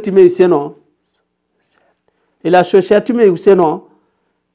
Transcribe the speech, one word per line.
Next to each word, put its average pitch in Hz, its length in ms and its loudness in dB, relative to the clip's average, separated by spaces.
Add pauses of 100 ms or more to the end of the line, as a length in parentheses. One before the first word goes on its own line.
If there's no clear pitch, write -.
timen 190 240 2
i 180 40 0
sen 180 200 0
nɔ. 147 240 -4 (1700)
I 170 60 -4
la 180 140 4
sosiyɛ 202 400 0
timen 226 280 0
i 165 40 -6
sen 190 220 2
nɔ. 170 240 -4 (720)